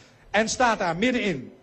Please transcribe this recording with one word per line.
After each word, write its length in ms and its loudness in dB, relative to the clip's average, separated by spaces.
en 180 2
staat 300 2
daar 180 -2
middenin. 560 -2